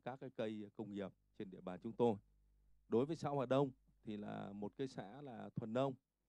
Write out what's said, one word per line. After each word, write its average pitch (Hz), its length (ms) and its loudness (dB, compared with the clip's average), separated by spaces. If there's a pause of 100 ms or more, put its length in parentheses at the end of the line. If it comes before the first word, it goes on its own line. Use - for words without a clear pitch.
các - 160 -8
cái 131 100 -8
cây 110 460 -4
công 104 180 -8
nghiệp 98 180 -4 (260)
trên 98 140 -6
địa 92 100 -14
bàn 90 220 -6
chúng 117 100 -4
tôi. 120 220 6 (720)
Đối 123 180 6
với 160 100 -2
xã 147 140 -2
Hòa 139 160 2
Đông 131 260 6 (320)
thì 107 140 -4
là 104 360 -6
một 101 240 -4
cái 135 100 0
xã 123 340 -10
là 110 340 -10
thuần 110 180 -4
nông, 135 200 4 (360)